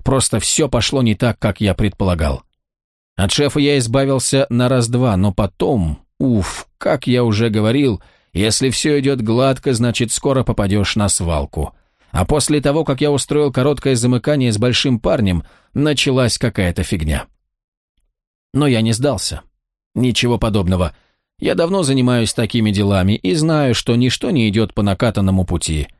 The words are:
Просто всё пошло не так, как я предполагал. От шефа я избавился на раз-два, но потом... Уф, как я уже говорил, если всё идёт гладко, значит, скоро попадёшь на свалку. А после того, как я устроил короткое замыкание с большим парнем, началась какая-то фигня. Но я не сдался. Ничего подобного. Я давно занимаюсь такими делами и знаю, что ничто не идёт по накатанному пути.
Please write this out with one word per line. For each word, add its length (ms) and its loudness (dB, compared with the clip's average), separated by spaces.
Просто 380 0
всё 260 0
пошло 360 0
не 120 2
так, 240 -2
как 220 -2
я 140 2
предполагал. 680 0
От 160 0
шефа 280 0
я 160 2
избавился 720 0
на 220 0
раз-два, 480 2
но 120 2
потом... 680 -2
Уф, 480 -2
как 280 -2
я 160 2
уже 280 0
говорил, 520 0
если 380 0
всё 280 0
идёт 220 0
гладко, 540 0
значит, 360 -2
скоро 320 0
попадёшь 540 0
на 140 2
свалку. 640 -4
А 120 0
после 380 0
того, 200 0
как 200 -2
я 80 2
устроил 420 0
короткое 420 0
замыкание 560 0
с 60 0
большим 420 0
парнем, 460 0
началась 640 0
какая-то 440 -2
фигня. 440 -4
Но 120 2
я 140 2
не 120 2
сдался. 500 -2
Ничего 440 0
подобного. 580 0
Я 160 -2
давно 280 0
занимаюсь 500 0
такими 380 0
делами 420 2
и 220 -2
знаю, 400 2
что 220 -2
ничто 340 0
не 180 2
идёт 240 0
по 80 -4
накатанному 640 0
пути. 440 -4